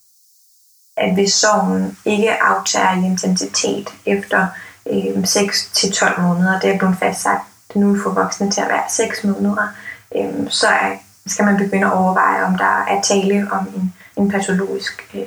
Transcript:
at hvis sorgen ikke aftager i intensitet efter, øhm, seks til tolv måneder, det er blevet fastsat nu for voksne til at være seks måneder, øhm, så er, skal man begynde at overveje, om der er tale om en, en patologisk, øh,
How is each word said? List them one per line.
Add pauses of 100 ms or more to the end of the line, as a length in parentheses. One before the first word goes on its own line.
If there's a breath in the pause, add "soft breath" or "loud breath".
(960)
at
hvis
sorgen
ikke
aftager
i
intensitet (180)
efter, (460 loud breath)
øhm,
seks
til
tolv
måneder,
det
er
blevet
fastsat (360)
nu
for
voksne
til
at
være
seks
måneder, (480 loud breath)
øhm,
så
er, (360)
skal
man
begynde
at
overveje,
om
der
er
tale
om (100)
en, (220 loud breath)
en
patologisk,
øh,